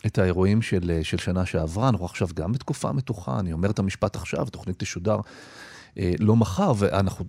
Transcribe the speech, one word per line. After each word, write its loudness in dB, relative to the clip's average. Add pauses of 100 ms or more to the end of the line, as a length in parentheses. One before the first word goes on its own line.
את 0
האירועים 4
של, 0
של -2
שנה 0
שעברה? 0
אנחנו 0
עכשיו -2
גם -4
בתקופה -4
מתוחה, -4
אני -2
אומר 0
את 0
המשפט 0
עכשיו, -4
התוכנית -6
תשודר, -2 (800)
אה, 2
לא 6
מחר, 4
ואנחנו 2